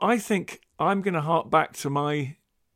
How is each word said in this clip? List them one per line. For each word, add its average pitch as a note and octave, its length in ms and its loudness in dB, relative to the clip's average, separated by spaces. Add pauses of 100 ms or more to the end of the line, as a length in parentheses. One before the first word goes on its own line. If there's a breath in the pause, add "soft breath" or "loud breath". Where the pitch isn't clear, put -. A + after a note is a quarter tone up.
I A3+ 160 4
think F#3+ 440 -4 (180)
I'm F#3+ 220 2
gonna F3+ 180 0
hark D#3+ 300 0
back D#3 240 2
to - 160 -4
my C#3+ 440 -2 (420)